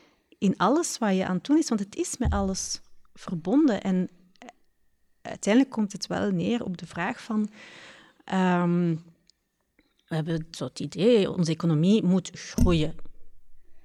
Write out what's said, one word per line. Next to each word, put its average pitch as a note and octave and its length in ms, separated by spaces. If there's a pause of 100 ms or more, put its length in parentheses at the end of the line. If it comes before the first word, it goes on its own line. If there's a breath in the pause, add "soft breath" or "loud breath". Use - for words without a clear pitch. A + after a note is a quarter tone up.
(380 soft breath)
in F#3+ 180
alles C#4 420
wat G3+ 180
je F#3 100
aan F#3 80
het F3+ 100
doen D4 140
is, D#4+ 100
want A3 120
het G3 160
is - 220
met A3+ 140
alles G3 480 (340)
verbonden. G3 680
En F#3 260 (1120)
uiteindelijk A#3+ 520
komt G#3+ 180
het - 140
wel G3+ 240
neer G3 340
op F3+ 120
de E3 100
vraag F#3 360
van, G#3+ 280 (720 loud breath)
ehm, F3 720 (1120)
we - 80
hebben D#3+ 360
zo - 140
het - 160
idee, F#3 500
onze E3 220
economie E3+ 520
moet F#3 300
groeien. - 600 (920)